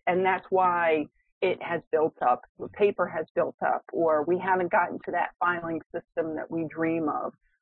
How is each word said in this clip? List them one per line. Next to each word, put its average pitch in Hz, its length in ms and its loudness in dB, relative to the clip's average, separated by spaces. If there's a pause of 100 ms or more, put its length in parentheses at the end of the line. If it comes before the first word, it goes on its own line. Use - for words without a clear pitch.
and 185 180 2
that's 185 240 0
why 175 560 2 (360)
it 185 220 0
has 170 180 -2 (100)
built 156 300 2
up, 123 240 2 (140)
the - 100 -10
paper 202 380 2
has 160 260 -6
built 147 220 0 (100)
up, - 180 0 (100)
or 160 300 2
we 180 140 2
haven't 185 320 0
gotten 175 360 0
to 190 60 -8
that 175 180 -2 (100)
filing 170 420 -2 (120)
system 160 420 -6
that - 160 -8
we 165 140 -4
dream 165 420 -2
of, - 260 -4 (280)